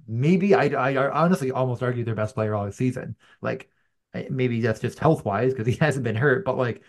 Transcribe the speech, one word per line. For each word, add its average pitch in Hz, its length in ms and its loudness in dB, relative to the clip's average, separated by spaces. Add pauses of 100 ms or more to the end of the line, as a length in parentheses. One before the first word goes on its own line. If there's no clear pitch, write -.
maybe, 165 460 2
I, - 140 4
I 135 420 0
honestly 151 400 2
almost 127 320 -2
argue 123 220 -2
their 113 100 -4
best 107 220 -4
player 107 180 0
all 101 180 -2
season. 127 440 -4 (260)
Like, - 300 -6 (420)
I, - 160 -8
maybe 123 320 0
that's 113 200 0
just - 180 -6
health-wise 131 560 2
'cause 110 100 -6
he 120 120 0
<laughs> - 40 0
hasn't 147 220 0
been 113 120 -2
hurt, 123 300 2
but, 127 140 -2
like, 120 300 -2